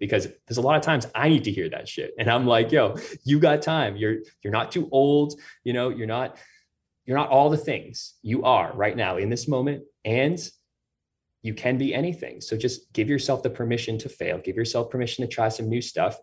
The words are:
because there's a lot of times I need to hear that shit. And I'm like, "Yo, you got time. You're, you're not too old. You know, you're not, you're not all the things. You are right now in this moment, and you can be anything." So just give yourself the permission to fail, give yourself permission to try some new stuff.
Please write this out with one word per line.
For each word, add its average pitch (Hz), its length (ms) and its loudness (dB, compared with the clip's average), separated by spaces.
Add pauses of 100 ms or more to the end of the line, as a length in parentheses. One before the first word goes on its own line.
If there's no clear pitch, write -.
because 101 260 0 (200)
there's 117 120 -4
a 120 40 0
lot 143 140 4
of 147 60 2
times 143 320 0
I 135 140 2
need 139 160 4
to 107 80 -2
hear 87 180 -4
that - 180 -10
shit. - 300 -8
And 117 100 0
I'm 123 160 2
like, 117 280 4
"Yo, 123 240 4 (280)
you 143 140 4
got 151 240 6
time. 139 340 -2
You're, 107 200 0 (260)
you're 101 100 -4
not 113 200 -2
too 180 180 -2
old. 143 480 4 (240)
You 123 100 -4
know, 123 180 0
you're 110 180 -6
not, 120 300 -4 (680)
you're 127 100 0
not 143 120 0
all 139 220 6
the 151 60 2
things. - 640 -6
You 110 200 -2
are 92 320 4
right 104 220 0
now 92 200 -2
in 101 140 -2
this 117 160 -4
moment, 139 380 0 (200)
and 135 340 0 (1040)
you 110 120 -4
can 127 240 0
be 135 160 0
anything." 156 460 -4
So - 160 -6
just - 360 -4
give 110 160 0
yourself 139 360 0
the 127 60 2
permission 117 480 -2
to - 100 -10
fail, 87 300 -6
give 95 180 -6
yourself 117 340 -2
permission 123 340 -4
to 110 80 -6
try 110 180 2
some 113 180 -6
new 117 120 0
stuff. - 420 -2